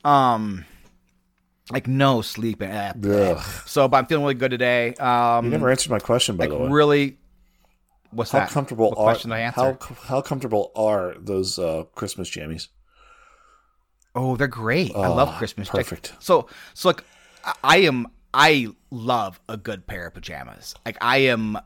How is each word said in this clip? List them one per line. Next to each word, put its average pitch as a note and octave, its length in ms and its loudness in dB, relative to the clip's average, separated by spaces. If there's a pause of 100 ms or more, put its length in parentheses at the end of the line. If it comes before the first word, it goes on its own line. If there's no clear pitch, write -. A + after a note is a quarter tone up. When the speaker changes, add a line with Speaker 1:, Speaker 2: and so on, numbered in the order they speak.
Speaker 1:
Um, A#2 600 2 (1040)
like, B2 180 -6
no C3 340 2
sleep G#2+ 400 -6
and, G2+ 440 -6
uh, G2+ 320 4
Speaker 2:
Ugh. C#2+ 60 -10 (220)
Speaker 1:
so, C#3 220 2
but C3 100 4
I'm B2+ 100 2
feeling D#3 160 0
really C#3+ 100 0
good B2+ 180 0
today. B2 440 0
Um, A#2+ 500 2
Speaker 2:
You A#2+ 60 0
never C3 180 2
answered C3 220 0
my G#2+ 80 0
question, A#2+ 380 0
by E2 80 0
Speaker 1:
like, D2+ 60 -4
Speaker 2:
the D2 120 -4
way. C3 60 -2
Speaker 1:
really, D3 480 4 (920)
what's A2+ 200 -6
Speaker 2:
How C3+ 80 4
Speaker 1:
that? C3+ 100 0
Speaker 2:
comfortable B2 420 0
Speaker 1:
What A2 60 -6
Speaker 2:
are, G#2+ 60 2
Speaker 1:
question A#2 260 2
did A2+ 60 -4
I A2+ 60 -4
answer? A#2+ 200 -4
Speaker 2:
how C3 120 2
co-, - 220 -14 (100)
how C3+ 160 -2
comfortable B2+ 540 -2
are G#2+ 440 0
those, F#2+ 400 -4
uh, D#2+ 240 -2 (120)
Christmas F#2+ 340 -8
jammies? D#2 400 -10 (1500)
Speaker 1:
Oh, B2+ 200 -2
they're C#3+ 120 0
great. A#2 480 -2
I G2 120 0
love B2 260 2
Speaker 2:
Oh, - 40 -12
Speaker 1:
Christmas. - 320 -8
Speaker 2:
perfect. - 440 -6
Speaker 1:
Like, - 80 -20
so, D#3+ 260 2 (260)
so, - 160 0
like, - 140 -2 (420)
I, - 80 -4 (100)
I D3 140 6
am, C3 300 2 (260)
I C#3 340 4 (220)
love A2+ 580 -2
a A2 100 -8
good G2 300 -10
pair F2+ 200 -10
of E2+ 60 -14
pajamas. B1+ 640 -16 (100)
Like, A#2 140 -10
I B2 180 2
am A2+ 480 2